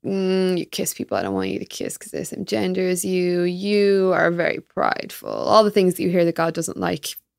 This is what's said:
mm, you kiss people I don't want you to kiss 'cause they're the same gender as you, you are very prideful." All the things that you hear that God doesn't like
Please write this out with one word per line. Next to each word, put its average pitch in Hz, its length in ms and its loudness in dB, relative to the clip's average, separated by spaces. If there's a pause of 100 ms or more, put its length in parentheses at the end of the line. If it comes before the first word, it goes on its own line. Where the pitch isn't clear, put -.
mm, 185 520 2
you 170 80 -4
kiss - 280 -6
people - 240 -4
I 95 60 0
don't 98 100 -2
want 95 160 -2
you - 100 -4
to - 60 -8
kiss - 320 -8
'cause - 140 -16
they're - 100 -6
the 185 40 -6
same - 200 -8
gender 185 420 -2
as 180 160 -2
you, 180 400 0
you 196 720 2
are 170 160 2
very 170 300 -2
prideful." - 680 -4
All 62 360 4
the 202 60 2
things 185 240 4
that - 80 -4
you 185 60 0
hear 175 160 4
that 170 100 2
God 165 180 0
doesn't 165 240 -6
like 175 400 -4 (220)